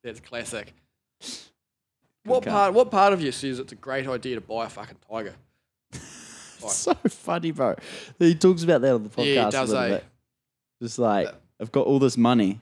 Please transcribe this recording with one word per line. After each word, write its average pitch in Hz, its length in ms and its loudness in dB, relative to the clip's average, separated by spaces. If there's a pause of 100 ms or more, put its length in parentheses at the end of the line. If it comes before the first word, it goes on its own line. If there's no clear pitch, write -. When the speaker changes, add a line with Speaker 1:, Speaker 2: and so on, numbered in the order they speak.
Speaker 1:
That's 117 180 -14
classic. 113 540 -12 (460)
Speaker 2:
Good - 100 -16 (920)
Speaker 1:
What 247 180 0
Speaker 2:
cut. 226 80 -6
Speaker 1:
part, 202 240 2
what 240 160 4
part 202 220 6
of 180 100 0
you 139 80 -2
says 131 300 -6
it's - 120 -14
a 107 40 -20
great 135 320 -8
idea 127 260 -6
to 110 60 -6
buy 110 260 -8
a - 20 -12
fucking 104 300 -16 (120)
tiger? 110 240 -10 (580)
Speaker 2:
<laughs> - 80 -16 (580)
It's 110 160 -8
so - 200 -2
funny, 170 580 -6
bro. 131 240 -2 (420)
He 170 160 6
talks 175 300 2
about 165 160 4
that 131 140 2
on 113 100 0
the 107 60 -12
podcast 139 240 0
Speaker 1:
Yeah, 123 100 2
he 104 80 0
does, 131 180 -2
Speaker 2:
a 110 40 2
little 120 200 0
Speaker 1:
eh? - 40 -4
Speaker 2:
bit. - 60 -10 (760)
Just 120 160 -10
like, 104 280 2
Speaker 1:
Yeah. - 80 -10 (260)
Speaker 2:
"I've 110 100 -10
got - 160 2
all 139 140 4
this 135 160 2
money." 117 460 2